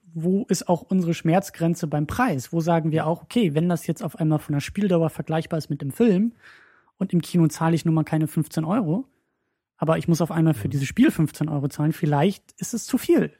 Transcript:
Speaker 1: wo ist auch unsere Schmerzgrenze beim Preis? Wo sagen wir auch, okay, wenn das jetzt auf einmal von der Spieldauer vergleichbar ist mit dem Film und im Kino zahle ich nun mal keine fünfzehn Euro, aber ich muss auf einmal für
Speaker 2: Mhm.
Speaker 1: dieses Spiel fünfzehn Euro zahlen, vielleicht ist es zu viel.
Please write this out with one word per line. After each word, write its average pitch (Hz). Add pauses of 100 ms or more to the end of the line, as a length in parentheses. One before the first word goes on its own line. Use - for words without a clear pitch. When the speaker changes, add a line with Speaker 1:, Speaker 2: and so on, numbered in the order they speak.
(120)
Speaker 1:
wo 175
ist -
auch 175
unsere 175
Schmerzgrenze 170
beim 147
Preis? 190
Wo 165
sagen 160
wir 156
auch, 170
okay, 190
wenn 170
das 165
jetzt -
auf 165
einmal 156
von -
der 143
Spieldauer 180
vergleichbar 160
ist 151
mit 147
dem 139
Film 226 (680)
und 185
im 170
Kino 165
zahle 165
ich 165
nun 160
mal 156
keine 156
fünfzehn 160
Euro, 196 (720)
aber 160
ich 160
muss 165
auf 165
einmal 160
für -
Speaker 2:
Mhm. 135
Speaker 1:
dieses 135
Spiel 269
fünfzehn 156
Euro 143
zahlen, 151
vielleicht 156
ist -
es 220
zu -
viel. -